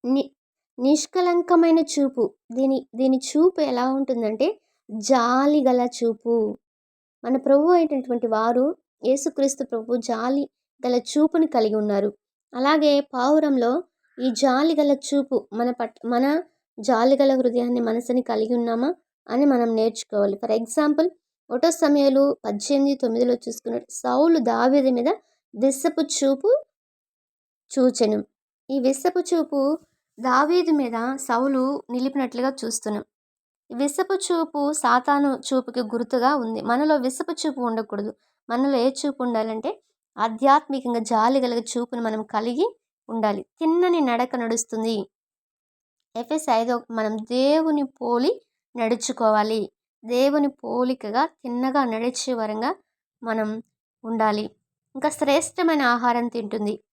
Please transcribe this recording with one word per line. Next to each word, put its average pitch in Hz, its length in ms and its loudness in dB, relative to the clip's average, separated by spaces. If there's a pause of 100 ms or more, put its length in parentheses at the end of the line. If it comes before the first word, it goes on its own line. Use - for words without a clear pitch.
ని-, 269 240 0 (500)
నిష్కలంకమైన 339 1000 2
చూపు, 269 560 -2 (180)
దీని, 269 420 0
దీని 262 240 2
చూపు 330 420 2
ఎలా 254 280 0
ఉంటుందంటే, 262 720 -2 (300)
జాలి 254 720 2
గల 247 240 2 (160)
చూపు. 226 540 -2 (680)
మన 254 120 0
ప్రభు 277 340 4
అయినటువంటి 262 560 2
వారు, 233 500 0 (280)
యేసుక్రీస్తు 277 600 0
ప్రభు, 240 320 -4
జాలి 247 540 -2 (360)
గల 247 80 0
చూపుని 311 520 2
కలిగి 220 280 0
ఉన్నారు. 208 440 -2 (360)
అలాగే 285 460 2
పావురంలో 277 840 0 (380)
ఈ 262 80 0
జాలి 277 460 2
గల 294 160 2
చూపు 269 600 -2
మన 240 180 -2
పట్-, 233 380 -8
మన 269 340 0 (360)
జాలి 240 440 4
గల 269 120 4
హృదయాన్ని, 247 460 0
మనసుని 240 420 -2
కలిగి 220 320 -2
ఉన్నామా 240 400 -2 (340)
అని 247 180 2
మనం 233 300 2
నేర్చుకోవాలి. 208 680 -2
For 226 160 0
example, 302 500 0 (400)
ఒకటో 254 200 2
సమూయేలు 285 760 2
పద్దెనిమిది 269 520 0
తొమ్మిదిలో 240 380 0
చూసుకున్నట్టు, 233 580 -10
సౌలు 294 460 2
దావీదు 254 500 2
మీద 247 200 0 (460)
విస్సపు 269 460 0
చూపు 302 640 0 (1120)
చూచెను. 240 460 2 (460)
ఈ 277 80 -2
విస్సపు 269 400 0
చూపు 311 600 0 (420)
దావీదు 302 500 2
మీద 247 460 -2
సౌలు 262 760 -2
నిలిపినట్లుగా 254 600 -2 (120)
చూస్తున్నాం. 214 400 -6 (640)
ఈ - 40 -14
విస్సపు 285 400 -2
చూపు 330 580 -2
సాతాను 277 680 2 (120)
చూపుకి 254 280 -2
గుర్తుగా 233 540 0
ఉంది. 226 280 -4
మనలో 294 340 2
విస్సపు 262 360 -4
చూపు 294 280 -4
ఉండకూడదు. 220 540 -4 (360)
మనలో 262 280 2
ఏ 247 120 2
చూపు 269 320 -6
ఉండాలంటే, 226 600 -4 (360)
ఆధ్యాత్మికంగా 262 800 0
జాలి 226 420 2
కలిగే 240 200 -2
చూపును 240 420 -8
మనం 214 200 -4
కలిగి 240 540 -4 (320)
ఉండాలి. 220 340 -2
తిన్నని 339 580 0
నడక 247 360 -2
నడుస్తుంది. 226 720 -4 (1080)
ఎఫెసీ 277 360 -4
ఐదు 233 200 2
ఒకటి 233 200 -6
మనం 220 240 -2
దేవుని 285 680 2
పోలి 254 580 -2 (360)
నడుచుకోవాలి. 220 960 0 (320)
దేవుని 277 440 2
పోలికగా 254 800 -2
తిన్నగా 262 580 -2
నడిచే 247 500 -4
వరంగా 220 400 -4 (480)
మనం 220 400 -4 (420)
ఉండాలి. 214 460 -2 (440)
ఇంకా 269 140 -2
శ్రేష్టమైన 311 760 0
ఆహారం 240 460 0
తింటుంది. 214 520 -6 (120)